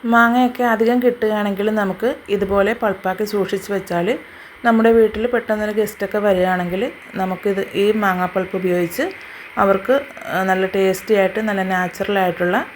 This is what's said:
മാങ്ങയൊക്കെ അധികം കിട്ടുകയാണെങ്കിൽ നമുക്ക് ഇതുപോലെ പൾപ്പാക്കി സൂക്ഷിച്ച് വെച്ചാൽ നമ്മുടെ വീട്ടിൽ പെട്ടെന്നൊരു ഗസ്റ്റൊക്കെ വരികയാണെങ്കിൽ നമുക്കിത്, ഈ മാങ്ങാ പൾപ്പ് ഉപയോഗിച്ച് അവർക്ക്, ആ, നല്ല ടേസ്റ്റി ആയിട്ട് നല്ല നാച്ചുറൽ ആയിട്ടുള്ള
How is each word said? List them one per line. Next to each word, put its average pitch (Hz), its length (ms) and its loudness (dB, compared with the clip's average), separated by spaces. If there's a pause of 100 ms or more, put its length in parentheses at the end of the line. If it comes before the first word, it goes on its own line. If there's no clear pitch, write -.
മാങ്ങയൊക്കെ 240 580 4
അധികം 233 400 2
കിട്ടുകയാണെങ്കിൽ 214 640 0
നമുക്ക് 214 460 -2 (140)
ഇതുപോലെ 202 520 0
പൾപ്പാക്കി 190 440 -2
സൂക്ഷിച്ച് 202 460 -4
വെച്ചാൽ 190 480 -2 (460)
നമ്മുടെ 226 260 4
വീട്ടിൽ 220 360 4
പെട്ടെന്നൊരു 214 440 -2
ഗസ്റ്റൊക്കെ 202 460 -2
വരികയാണെങ്കിൽ 185 760 0 (240)
നമുക്കിത്, 190 580 -2
ഈ 202 180 2
മാങ്ങാ 190 340 0
പൾപ്പ് 185 320 -4
ഉപയോഗിച്ച് 180 540 -2 (460)
അവർക്ക്, 202 440 2 (240)
ആ, 185 180 -2
നല്ല 190 220 2 (100)
ടേസ്റ്റി 190 400 2
ആയിട്ട് 190 240 2
നല്ല 202 240 -2
നാച്ചുറൽ 190 560 -2
ആയിട്ടുള്ള 180 460 0 (100)